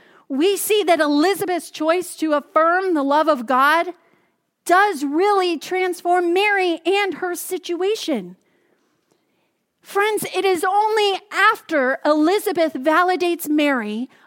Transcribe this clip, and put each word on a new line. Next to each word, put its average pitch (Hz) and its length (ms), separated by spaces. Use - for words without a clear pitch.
we 330 280
see 415 260
that 330 160
Elizabeth's 320 720
choice 330 460
to 311 160
affirm 339 600
the 285 100
love 294 240
of 247 200
God 302 460
does 359 380
really 359 540
transform 359 760
Mary 370 520
and 392 300
her 349 180
situation. 339 1040
Friends, 403 420
it 370 100
is 370 180
only 415 560
after 320 760
Elizabeth 320 680
validates 339 760
Mary, 262 580